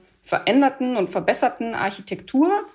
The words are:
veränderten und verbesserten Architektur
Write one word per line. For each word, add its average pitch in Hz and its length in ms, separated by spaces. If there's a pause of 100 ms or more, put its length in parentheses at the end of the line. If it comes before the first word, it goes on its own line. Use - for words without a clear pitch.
(240)
veränderten 262 720
und 185 140
verbesserten 226 680
Architektur 220 720 (260)